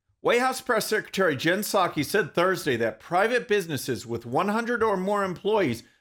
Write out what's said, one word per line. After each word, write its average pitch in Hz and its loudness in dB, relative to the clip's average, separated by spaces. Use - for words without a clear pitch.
White 226 2
House 254 0
Press 220 0
Secretary 190 0
Jen 170 2
Psaki 180 0
said 196 -2
Thursday 175 0
that 110 0
private 208 0
businesses 156 -2
with 117 -6
one 147 0
hundred 226 -2
or 208 2
more 196 0
employees 185 0